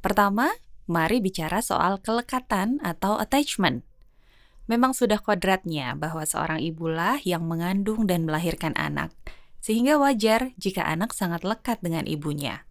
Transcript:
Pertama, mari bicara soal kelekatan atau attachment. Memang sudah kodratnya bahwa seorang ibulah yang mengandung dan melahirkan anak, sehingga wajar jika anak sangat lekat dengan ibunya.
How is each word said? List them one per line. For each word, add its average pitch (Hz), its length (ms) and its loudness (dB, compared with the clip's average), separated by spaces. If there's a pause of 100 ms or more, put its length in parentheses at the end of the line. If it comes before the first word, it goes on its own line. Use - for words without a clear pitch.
Pertama, 214 480 2 (400)
mari 170 320 2
bicara 185 400 -2
soal 190 400 0
kelekatan 233 800 -2
atau 196 400 0
attachment. 196 640 0 (800)
Memang 240 240 4
sudah 214 320 2
kodratnya 175 720 0
bahwa 156 320 -4
seorang 160 320 -2
ibulah 165 640 -2
yang 170 240 0
mengandung 190 640 0
dan 170 160 2
melahirkan 160 480 -2
anak, 147 400 -2 (480)
sehingga 254 400 4
wajar 233 560 4
jika 185 240 -2
anak 165 320 0
sangat 170 320 -2
lekat 226 320 -2
dengan 165 320 -4
ibunya. 147 600 -4